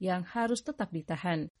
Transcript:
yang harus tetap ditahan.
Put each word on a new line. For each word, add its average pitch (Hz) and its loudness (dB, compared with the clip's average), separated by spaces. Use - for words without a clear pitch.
yang 180 2
harus 233 0
tetap 294 -2
ditahan. 160 -2